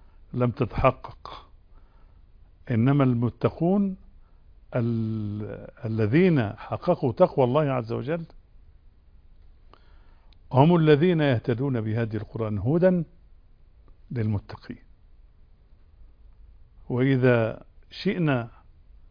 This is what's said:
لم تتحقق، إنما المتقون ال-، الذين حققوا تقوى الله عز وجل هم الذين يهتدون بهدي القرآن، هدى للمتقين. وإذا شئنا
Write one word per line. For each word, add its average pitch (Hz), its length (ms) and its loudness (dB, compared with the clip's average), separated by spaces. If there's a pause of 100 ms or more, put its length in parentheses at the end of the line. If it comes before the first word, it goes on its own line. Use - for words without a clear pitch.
(340)
لم 123 160 0
تتحقق، - 960 -4 (1200)
إنما 135 340 2
المتقون 160 920 -2 (760)
ال-، 110 960 -4 (160)
الذين 113 720 2
حققوا - 560 -4
تقوى 165 320 2
الله 131 180 0
عز 127 300 -4
وجل 139 320 -6 (2250)
هم 156 240 6
الذين 156 440 4
يهتدون 127 600 0
بهدي 110 360 -4
القرآن، 107 420 -6
هدى 170 460 2 (1080)
للمتقين. - 680 -6 (2000)
وإذا 127 760 2 (280)
شئنا 151 600 -2 (600)